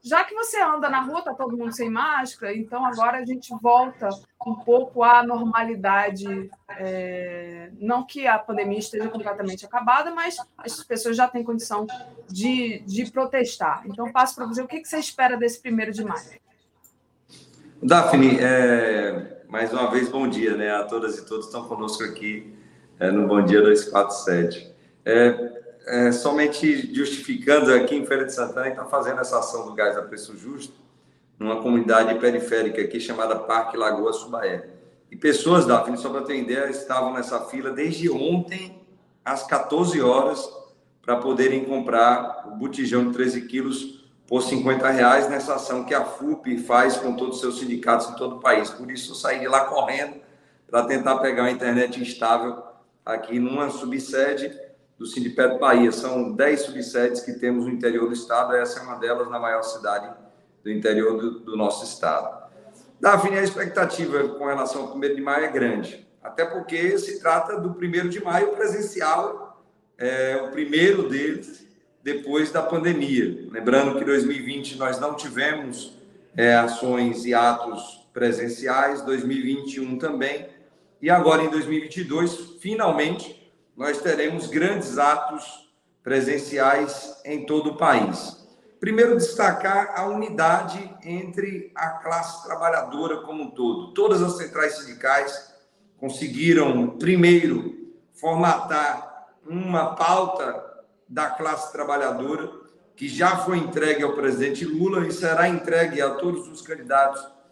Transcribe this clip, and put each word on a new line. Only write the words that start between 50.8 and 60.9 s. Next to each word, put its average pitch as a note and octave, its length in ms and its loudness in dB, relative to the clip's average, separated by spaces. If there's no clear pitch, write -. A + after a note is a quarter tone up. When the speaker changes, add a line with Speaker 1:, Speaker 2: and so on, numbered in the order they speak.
Speaker 2:
tentar C3 320 0
pegar B2 240 0
uma B2+ 100 2
internet B2 480 0
instável A#2 640 -2
aqui A2+ 360 -4
numa C3+ 300 -2
subsede C3+ 880 -2
do A2+ 80 -12
Sindipet B2+ 520 2
Bahia. A#2+ 340 6
São B2 400 -4
dez C#3 300 2
subsedes B2 580 -2
que B2 140 -8
temos B2 320 0
no B2 60 -4
interior A#2 360 0
do A#2+ 60 -4
estado, A#2+ 420 0
essa A#2+ 240 0
é B2+ 40 -12
uma B2 120 -10
delas A#2 340 -2
na A#2+ 100 -6
maior A2+ 240 -2
cidade G#2 500 -6
do G#2+ 80 -6
interior G#2+ 460 2